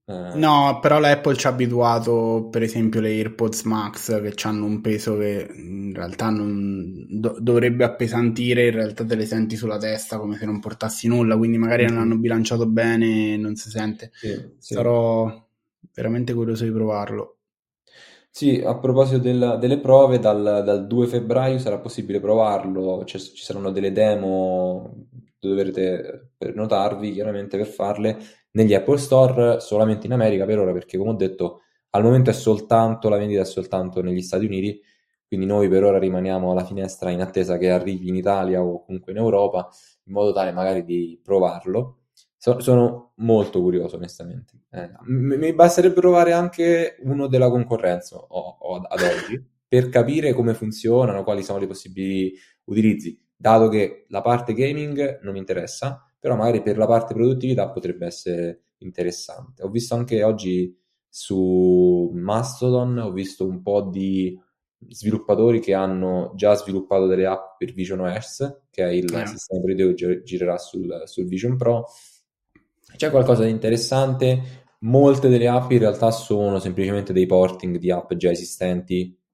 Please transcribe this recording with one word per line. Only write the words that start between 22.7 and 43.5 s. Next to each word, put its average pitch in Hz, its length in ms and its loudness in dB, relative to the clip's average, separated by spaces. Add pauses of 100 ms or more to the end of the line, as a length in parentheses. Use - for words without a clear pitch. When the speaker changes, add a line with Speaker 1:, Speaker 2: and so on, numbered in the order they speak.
Speaker 1:
cioè, - 160 -12
ci - 220 -18
saranno 98 300 -8
delle 98 180 -2
demo, 95 1160 0 (320)
dovrete 95 1000 -4
prenotarvi 104 760 -2
chiaramente 101 440 -6
per 104 100 -2
farle 104 500 -4 (360)
negli 110 220 4
Apple 135 240 2
Store, 127 600 4
solamente 107 460 0
in 113 60 -4
America 107 320 2
per 107 160 0
ora, 92 120 0
perché, 87 260 -8
come 101 120 -2
ho 110 40 -2
detto, 95 480 -4 (280)
al 104 120 2
momento 123 280 6
è - 20 2
soltanto, 110 760 2
la 104 80 4
vendita 104 240 0
è 92 40 0
soltanto 92 580 -4
negli 90 200 -4
Stati 92 220 -2
Uniti, 101 360 -4 (460)
quindi 95 200 -4
noi 101 220 4
per 92 160 4
ora 98 140 6
rimaniamo 92 520 0
alla 92 140 0
finestra 92 460 -8
in 90 100 -4
attesa 90 380 -2
che 90 120 2
arrivi 90 380 -2
in 92 80 -2
Italia 92 460 0
o 87 220 -4
comunque 92 280 -14
in 104 60 -8
Europa, 101 500 0 (360)
in 95 80 -18
modo 101 200 2
tale 92 200 -2
magari 92 320 -2
di 85 380 -6
provarlo. 92 720 0 (420)
So-, 127 240 0
sono 120 560 2
molto 110 440 2